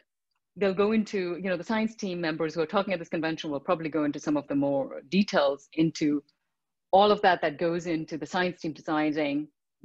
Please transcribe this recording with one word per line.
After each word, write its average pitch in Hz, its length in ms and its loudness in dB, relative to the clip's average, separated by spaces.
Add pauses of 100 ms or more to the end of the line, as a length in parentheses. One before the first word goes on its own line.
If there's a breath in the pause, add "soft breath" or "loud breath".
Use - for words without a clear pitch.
(560)
they'll 190 180 0
go 202 180 2
into, 196 440 0
you 180 120 -6
know, 180 80 0
the 165 80 -8
science 220 320 -2
team 180 240 -4
members 160 340 -2
who 170 60 0
are 156 60 0
talking 196 260 0
at 175 60 0
this 170 100 -12
convention 160 420 -4
will 143 100 -4
probably 160 280 -2
go 151 160 0
into 147 160 -2
some 147 160 0
of 143 100 -4
the 143 80 -4
more 139 540 0
details 147 640 2
into 151 500 0 (720)
all 202 180 6
of 208 120 4
that 180 200 4
that 151 160 -2
goes 170 280 -2
into 160 300 -4
the 147 100 -8
science 180 340 -2
team 160 120 -6
deciding 151 760 -2 (360)